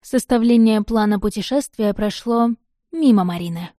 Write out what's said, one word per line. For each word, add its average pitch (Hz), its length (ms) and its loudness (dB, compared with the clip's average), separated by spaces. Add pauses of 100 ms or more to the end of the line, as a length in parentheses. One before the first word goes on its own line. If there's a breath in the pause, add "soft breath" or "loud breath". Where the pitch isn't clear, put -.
Составление 226 800 2
плана 214 360 0
путешествия 214 720 -4
прошло 233 580 -2 (420)
мимо 254 320 4
Марины. 175 560 -8